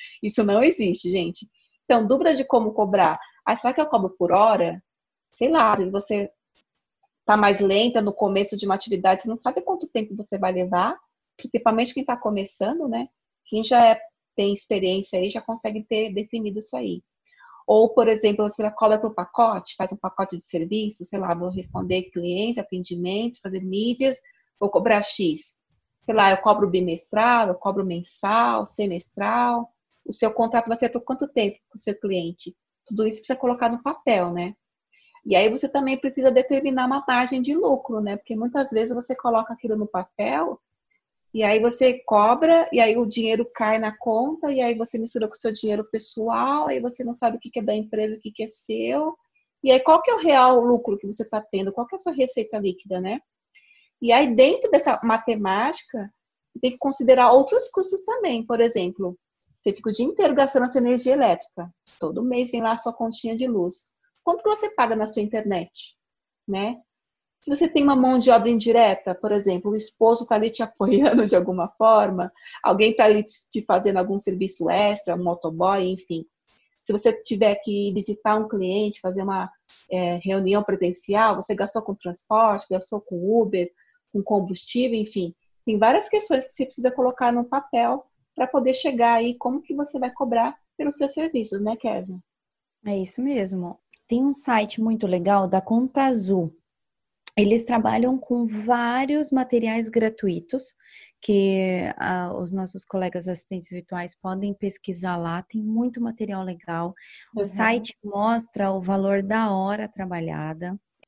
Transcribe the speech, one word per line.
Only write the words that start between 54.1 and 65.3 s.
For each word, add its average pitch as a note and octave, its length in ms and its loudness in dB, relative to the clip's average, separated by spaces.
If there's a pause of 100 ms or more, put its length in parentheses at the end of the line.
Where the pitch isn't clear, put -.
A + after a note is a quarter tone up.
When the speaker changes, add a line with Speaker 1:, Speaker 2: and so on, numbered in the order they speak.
Speaker 1:
aí, B3 220 6
dentro D#4+ 360 4
dessa D4 320 4
matemática, A3 1120 -2 (480)
tem B3+ 120 0
que B3+ 60 -18
considerar B3+ 540 6
outros C#4 380 6
custos F#4+ 340 -2
também. F4+ 400 -2
Por A#3 160 0
exemplo, F#3+ 560 0 (460)
você G3+ 100 0
fica - 160 -8
o G#3+ 40 -2
dia A#3 120 -4
inteiro D4 300 2
gastando C4+ 300 2
a B3 40 -2
sua B3+ 140 0
energia B3 320 2
elétrica. F3+ 580 0 (260)
Todo E3+ 240 -4
mês B3 280 -2
vem A#3 100 -4
lá A3+ 120 0
a A#3 60 -2
sua A#3 140 -6
continha A3+ 440 -6
de B3+ 100 -2
luz. F3+ 460 -4 (320)
Quanto F4 180 0
que G#4 60 0
você G#4+ 220 0
paga A3+ 240 0
na G#3+ 140 -2
sua G#3+ 140 -4
internet, G#3 720 -6 (500)